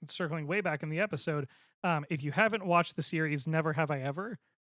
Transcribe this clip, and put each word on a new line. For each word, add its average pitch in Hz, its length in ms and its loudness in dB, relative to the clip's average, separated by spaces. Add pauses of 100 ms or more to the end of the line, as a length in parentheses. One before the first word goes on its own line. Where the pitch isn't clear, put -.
circling 156 400 -4
way 190 140 0
back 156 200 0
in 156 80 -4
the 156 100 -2
episode, 151 480 0 (360)
um, 165 260 2
if 143 140 -4
you 147 80 -2
haven't 208 340 2
watched 170 300 4
the 160 80 -2
series 151 420 0
Never 160 280 2
Have 151 180 2
I 139 100 -2
Ever, 170 380 -6 (340)